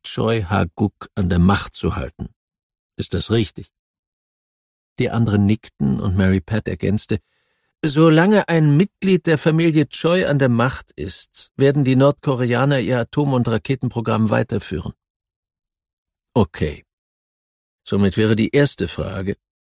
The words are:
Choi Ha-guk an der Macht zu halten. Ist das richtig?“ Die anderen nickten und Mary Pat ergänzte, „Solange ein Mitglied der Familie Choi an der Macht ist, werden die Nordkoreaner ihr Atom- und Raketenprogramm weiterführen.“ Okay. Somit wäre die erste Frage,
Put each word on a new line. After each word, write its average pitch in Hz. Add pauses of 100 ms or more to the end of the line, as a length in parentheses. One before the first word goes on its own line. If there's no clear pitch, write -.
Choi 113
Ha-guk 95
an 92
der 87
Macht 92
zu -
halten. - (680)
Ist -
das -
richtig?“ 107 (1300)
Die 120
anderen 104
nickten -
und 95
Mary 95
Pat -
ergänzte, 98 (640)
„Solange 165
ein 156
Mitglied 190
der 160
Familie 156
Choi 180
an 143
der 135
Macht 120
ist, -
werden 139
die 131
Nordkoreaner 131
ihr 120
Atom- 139
und 120
Raketenprogramm 113
weiterführen.“ 110 (1400)
Okay. 80 (1000)
Somit 101
wäre 110
die 107
erste -
Frage, 95 (280)